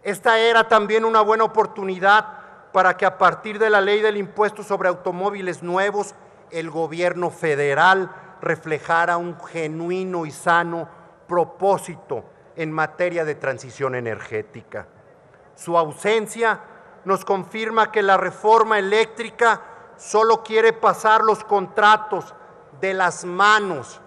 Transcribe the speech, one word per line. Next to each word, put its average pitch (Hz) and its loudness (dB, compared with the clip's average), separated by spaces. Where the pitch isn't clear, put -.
Esta 202 0
era 226 4
también 220 2
una 226 4
buena 220 2
oportunidad 196 0
para 185 4
que 196 -2
a 185 0
partir 190 0
de 220 2
la 208 4
ley 208 2
del 214 0
impuesto 202 -2
sobre 185 -2
automóviles 180 -6
nuevos, 196 -2
el 165 -8
gobierno 165 -4
federal 160 2
reflejara 170 -2
un 175 -8
genuino 170 -6
y 139 -12
sano 170 -2
propósito 170 -2
en 160 -6
materia 160 -4
de 147 -6
transición 131 -6
energética. 110 -8
Su 170 0
ausencia 208 -2
nos 190 -2
confirma 214 -2
que 214 0
la 196 4
reforma 214 2
eléctrica 220 0
solo 220 2
quiere 220 2
pasar 220 2
los 220 0
contratos 208 0
de 190 -2
las 180 -2
manos 185 0